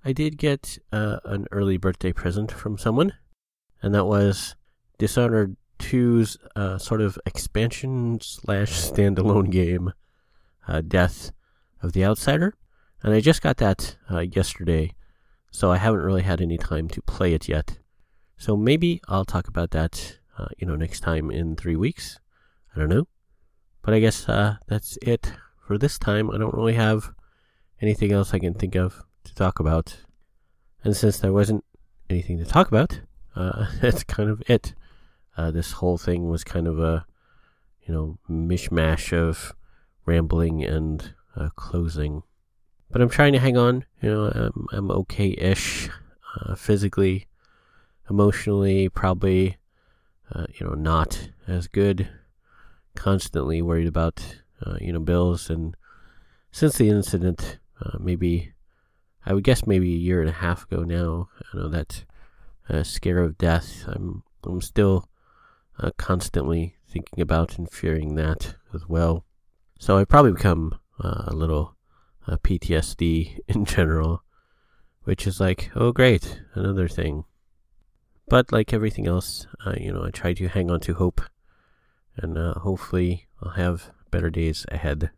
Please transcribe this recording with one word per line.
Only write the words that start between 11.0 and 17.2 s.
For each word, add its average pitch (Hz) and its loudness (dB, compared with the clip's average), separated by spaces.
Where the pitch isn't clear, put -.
of 90 -4
the 92 2
Outsider. 143 2
And 107 4
I 110 8
just 156 4
got - 2
that, - 0
uh, 87 0
yesterday, 85 0
so 98 0
I 90 4
haven't 104 2
really 92 2
had 90 0
any 82 -2
time 80 -4
to - -10
play - 0